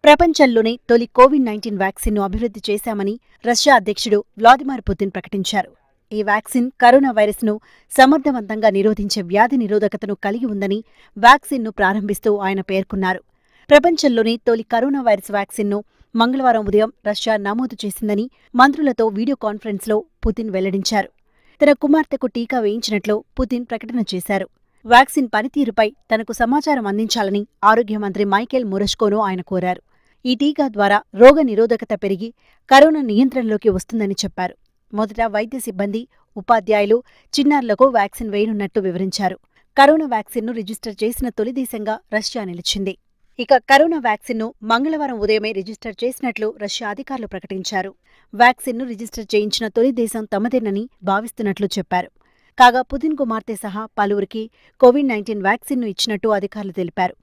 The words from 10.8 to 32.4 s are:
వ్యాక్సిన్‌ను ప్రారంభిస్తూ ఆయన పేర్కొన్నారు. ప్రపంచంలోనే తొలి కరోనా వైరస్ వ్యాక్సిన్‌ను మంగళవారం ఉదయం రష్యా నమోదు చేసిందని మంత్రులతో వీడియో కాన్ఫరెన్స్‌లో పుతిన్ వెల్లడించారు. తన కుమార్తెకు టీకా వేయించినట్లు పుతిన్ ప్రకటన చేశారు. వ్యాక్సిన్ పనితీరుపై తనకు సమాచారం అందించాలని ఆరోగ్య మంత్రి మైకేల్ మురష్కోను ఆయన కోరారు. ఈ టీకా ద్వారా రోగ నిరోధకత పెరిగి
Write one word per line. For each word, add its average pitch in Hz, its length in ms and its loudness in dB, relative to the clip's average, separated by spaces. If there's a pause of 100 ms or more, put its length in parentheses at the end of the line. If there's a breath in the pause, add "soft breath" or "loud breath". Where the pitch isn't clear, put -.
వ్యాక్సిన్‌ను 240 540 4
ప్రారంభిస్తూ 202 680 0
ఆయన 196 240 -2
పేర్కొన్నారు. 190 600 -4 (480)
ప్రపంచంలోనే 277 680 4
తొలి 226 360 0
కరోనా 262 360 0
వైరస్ 208 220 0
వ్యాక్సిన్‌ను 202 480 -4 (360)
మంగళవారం 233 520 2
ఉదయం 208 240 2 (160)
రష్యా 214 300 -2
నమోదు 214 480 -4
చేసిందని 208 420 -4 (280 soft breath)
మంత్రులతో 262 520 2
వీడియో 226 400 -4
కాన్ఫరెన్స్‌లో 214 520 -4 (220)
పుతిన్ 220 340 -4
వెల్లడించారు. 196 540 -2 (520)
తన 294 120 6
కుమార్తెకు 285 540 0
టీకా 233 320 -6
వేయించినట్లు 214 540 -2 (220)
పుతిన్ 247 300 -4
ప్రకటన 233 340 -8 (100)
చేశారు. 190 380 -4 (380)
వ్యాక్సిన్ 247 480 4
పనితీరుపై 226 520 0 (220)
తనకు 220 260 -4
సమాచారం 262 540 0
అందించాలని 208 540 -2 (220)
ఆరోగ్య 214 340 4
మంత్రి 202 280 -4
మైకేల్ 226 460 -2
మురష్కోను 202 560 0
ఆయన 190 140 -4
కోరారు. 180 400 -4 (440)
ఈ 254 100 0
టీకా 285 320 0
ద్వారా 202 320 2 (160)
రోగ 262 260 6
నిరోధకత 226 520 -2
పెరిగి 196 360 -6 (400)